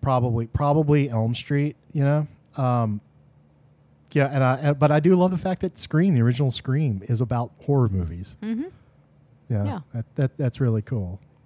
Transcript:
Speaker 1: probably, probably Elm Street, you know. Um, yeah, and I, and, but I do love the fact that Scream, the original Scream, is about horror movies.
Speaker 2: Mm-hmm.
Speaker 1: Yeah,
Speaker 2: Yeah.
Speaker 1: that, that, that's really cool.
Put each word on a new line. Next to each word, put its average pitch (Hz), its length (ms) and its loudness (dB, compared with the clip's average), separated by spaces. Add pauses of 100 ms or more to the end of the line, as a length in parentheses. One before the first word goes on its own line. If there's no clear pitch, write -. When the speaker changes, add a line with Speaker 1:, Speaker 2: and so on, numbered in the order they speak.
Speaker 1:
probably, 120 460 0
probably 147 600 2
Elm 117 240 0
Street, 143 420 -4 (160)
you 147 120 -2
know. 147 240 0 (300)
Um, 120 440 0 (1120)
yeah, 139 200 2
and 135 120 2
I, 131 140 4
and, 143 220 0
but 147 120 4
I 151 80 4
do 180 160 4
love 180 160 4
the 180 60 -4
fact 185 240 -4
that 185 180 -6
Scream, 175 340 2
the 120 80 4
original 123 300 2
Scream, 131 520 -2
is 113 180 -2
about 120 300 -4 (140)
horror 135 240 4
movies. 87 540 -6
Speaker 2:
Mm-hmm. 226 220 -4 (840)
Speaker 1:
Yeah, 104 160 -2
Speaker 2:
Yeah. 165 140 -4 (140)
Speaker 1:
that, 117 220 -10
that, 135 220 -2
that's 131 240 -4
really 113 200 0
cool. 95 380 -6 (260)